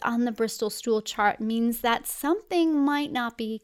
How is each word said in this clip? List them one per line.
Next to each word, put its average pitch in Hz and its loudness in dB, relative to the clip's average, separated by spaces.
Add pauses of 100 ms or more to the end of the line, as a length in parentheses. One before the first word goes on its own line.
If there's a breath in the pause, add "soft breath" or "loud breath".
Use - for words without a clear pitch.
on 240 2
the 240 0
Bristol 220 -2
stool 214 0
chart - 0
means 233 0
that 233 0
something 330 0
might 285 2
not 240 -4
be 220 -6